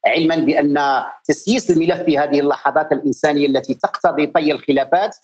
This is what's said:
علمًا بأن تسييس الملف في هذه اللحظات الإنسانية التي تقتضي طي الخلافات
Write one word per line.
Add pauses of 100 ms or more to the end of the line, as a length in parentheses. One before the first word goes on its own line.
علمًا
بأن (220)
تسييس
الملف
في
هذه
اللحظات
الإنسانية
التي
تقتضي
طي
الخلافات